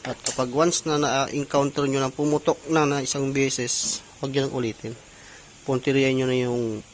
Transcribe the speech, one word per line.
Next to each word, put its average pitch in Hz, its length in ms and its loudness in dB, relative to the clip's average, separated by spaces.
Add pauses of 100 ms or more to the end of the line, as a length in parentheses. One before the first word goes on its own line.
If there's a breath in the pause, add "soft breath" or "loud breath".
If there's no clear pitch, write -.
At 127 160 -6
kapag 127 320 -2
once 165 320 2
na 151 160 0
na-encounter 139 880 0
nyo 135 140 0
na 131 100 -2
pumutok 151 560 0
na, 160 160 4
na 143 160 2
isang 135 320 -2
beses, 135 720 0 (160)
huwag 139 140 -4
nyo 139 160 2
nang 139 80 -4
ulitin. 117 400 -4 (720 loud breath)
Puntirian 135 480 4
nyo 131 100 2
na 127 80 2
yung 120 460 0 (120)